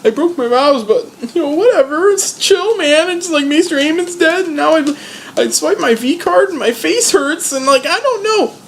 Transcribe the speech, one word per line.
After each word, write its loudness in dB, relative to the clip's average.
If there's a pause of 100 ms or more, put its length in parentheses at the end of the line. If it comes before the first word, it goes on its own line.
I 4
broke -2
my -2
vows, 2
but, 0 (280)
you -2
know, -2
whatever. 2
It's 0
chill, 0
man. 2
It's -8
like 0
Maester 0
Aemon's -2
dead, 2
and -6
now 2
I, 2 (500)
I 0
swiped 0
my 2
V -2
card, 2
and -6
my -2
face -2
hurts, -2
and, -4
like, 2
I -2
don't -2
know. 0 (140)